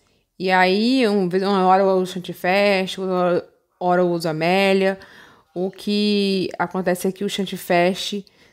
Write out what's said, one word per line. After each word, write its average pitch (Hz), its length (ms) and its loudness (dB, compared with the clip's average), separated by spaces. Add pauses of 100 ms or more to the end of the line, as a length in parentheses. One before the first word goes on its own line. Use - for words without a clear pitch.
(380)
E 185 140 -2
aí, 208 560 4
um, 202 200 2
uma 190 400 0
hora 190 160 6
eu 190 140 2
uso 185 160 -2
Chantifest, 185 840 -2
outra 180 480 0 (320)
hora 180 220 2
eu 180 80 2
uso 170 200 -2
Amélia. 190 680 0 (560)
O 185 160 -4
que 202 840 -2
acontece 180 500 -2
é 190 40 -2
que 185 120 -8
o 202 60 -2
Chantifest, 185 920 -2 (300)